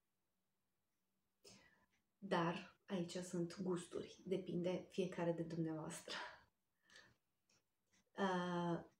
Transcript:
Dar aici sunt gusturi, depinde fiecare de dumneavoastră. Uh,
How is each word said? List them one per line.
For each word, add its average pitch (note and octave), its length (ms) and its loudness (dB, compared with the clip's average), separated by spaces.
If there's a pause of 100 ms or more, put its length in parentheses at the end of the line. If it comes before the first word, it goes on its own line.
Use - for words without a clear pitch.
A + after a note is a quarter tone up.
(2250)
Dar F3 680 0
aici F3 320 -2
sunt F3 440 -2
gusturi, - 640 -2
depinde F3+ 680 0
fiecare F3 400 2
de E3 120 0
dumneavoastră. E3 720 -2 (2000)
Uh, F3 680 2 (160)